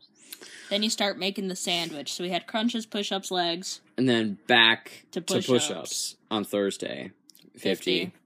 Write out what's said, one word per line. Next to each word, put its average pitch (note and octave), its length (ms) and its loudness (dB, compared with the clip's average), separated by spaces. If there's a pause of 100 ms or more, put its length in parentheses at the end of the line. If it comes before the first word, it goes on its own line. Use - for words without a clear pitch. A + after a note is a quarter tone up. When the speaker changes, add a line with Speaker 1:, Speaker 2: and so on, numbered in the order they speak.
(680)
Speaker 1:
Then G3+ 140 0
you A3 60 2
start G3+ 300 0
making G3 280 -2
the F3+ 80 -4
sandwich. E3 580 -4
So F3 100 -8
we F3+ 80 -4
had E3+ 160 -4
crunches, A3+ 400 -2
push-ups, G3+ 440 -4
legs. F3 480 -2 (160)
Speaker 2:
And B2+ 140 4
then A2 380 2
back A2+ 640 6
Speaker 1:
To F3+ 100 -4
Speaker 2:
to - 140 -2
Speaker 1:
push-ups. - 120 0 (200)
Speaker 2:
push-ups - 480 -6 (160)
on G#2+ 120 0
Thursday. F#2+ 680 -2 (420)
Fifty. - 60 -20
Speaker 1:
Fifty. F3+ 520 0 (140)